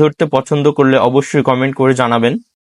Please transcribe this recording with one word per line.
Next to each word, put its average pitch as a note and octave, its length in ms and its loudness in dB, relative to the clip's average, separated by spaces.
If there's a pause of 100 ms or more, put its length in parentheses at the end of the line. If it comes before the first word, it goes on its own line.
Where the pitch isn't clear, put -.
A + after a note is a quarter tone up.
ধরতে D3+ 220 0 (120)
পছন্দ C#3+ 300 -2 (120)
করলে C3 200 2 (100)
অবশ্যই C3+ 420 -2
কমেন্ট C3 300 -2
করে C3 220 2
জানাবেন। A#2 320 0 (280)